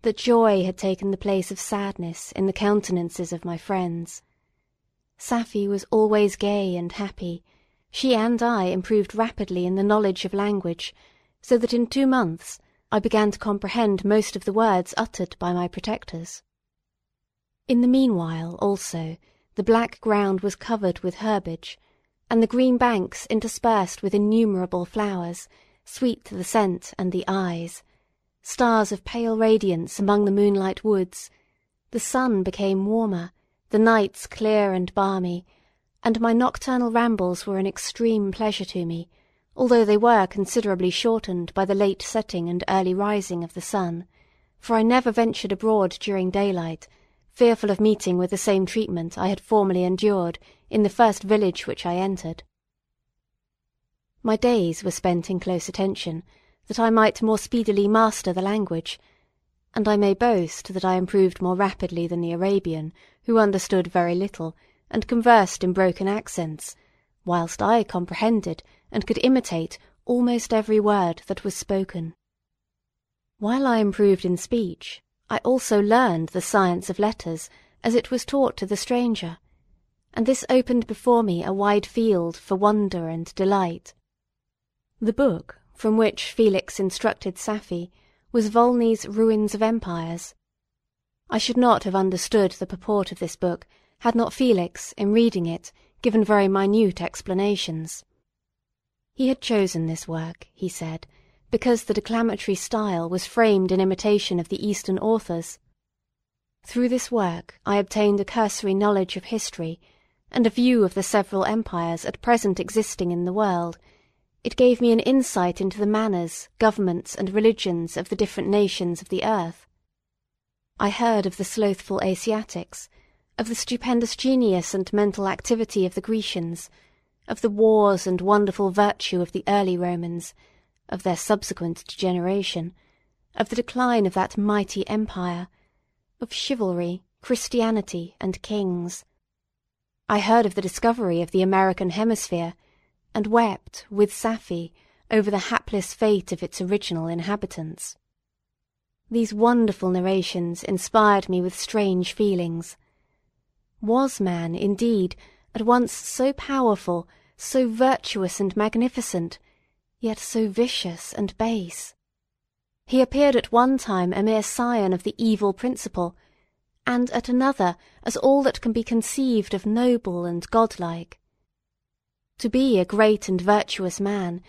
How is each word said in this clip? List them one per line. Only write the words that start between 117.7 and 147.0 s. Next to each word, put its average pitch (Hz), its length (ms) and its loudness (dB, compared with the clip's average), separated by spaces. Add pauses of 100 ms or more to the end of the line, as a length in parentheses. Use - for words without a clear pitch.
of 185 100 -6
the 190 80 -4
different - 320 -2
nations 190 540 0
of - 80 -20
the 185 120 -4
earth. 180 440 -4 (1120)
I 202 100 0
heard 214 380 0
of 185 100 -6
the 196 80 -6
slothful 202 580 -4
Asiatics, 190 840 -6 (480)
of 226 120 -6
the 233 60 -6
stupendous 240 640 -2
genius 233 560 2
and 190 220 -4
mental 202 340 0
activity 220 560 -2
of 180 100 -2
the 196 60 -6
Grecians, 185 680 -6 (580)
of - 140 -6
the 220 80 2
wars 208 560 4
and 185 140 0
wonderful 202 500 2
virtue 202 500 0
of 175 120 -4
the - 140 -6
early 196 300 2
Romans, 175 560 -6 (560)
of - 140 -10
their 180 140 0
subsequent 175 720 -4
degeneration, 180 880 -4 (640)
of 220 140 -2
the 226 60 -6
decline 240 500 0
of 185 80 -2
that - 240 -2
mighty 202 500 -2
empire, 180 600 -6 (720)
of 233 140 -12
chivalry, 180 720 -4 (180)
Christianity, 226 1000 -2
and 190 200 -6
kings. 180 640 -4 (1040)
I 208 100 2
heard 214 280 4
of 190 80 -4
the 196 80 -4
discovery 190 580 0
of 170 100 -4
the 185 120 2
American 190 480 2
hemisphere, 180 640 -2 (600)
and 214 120 -2
wept, 220 640 -2
with 208 220 2
Safie, 185 600 -6 (380)
over 208 200 2
the 196 200 -2
hapless - 440 -4
fate 208 380 0
of 175 100 -6
its - 180 -10
original 185 460 -4